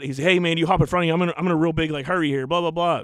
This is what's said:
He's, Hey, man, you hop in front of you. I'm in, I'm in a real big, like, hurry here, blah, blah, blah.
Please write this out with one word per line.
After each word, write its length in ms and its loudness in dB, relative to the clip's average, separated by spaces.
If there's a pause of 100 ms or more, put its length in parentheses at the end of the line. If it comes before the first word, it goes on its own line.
He's, 160 -8
Hey, 220 2
man, 180 0
you 80 0
hop 160 2
in 60 4
front 160 0
of 40 0
you. 60 2
I'm 80 2
in, 160 0
I'm 80 -4
in 60 0
a 40 2
real 180 2
big, 180 -2
like, 140 -4
hurry 240 0
here, 180 -2
blah, 140 0
blah, 100 -2
blah. 320 -2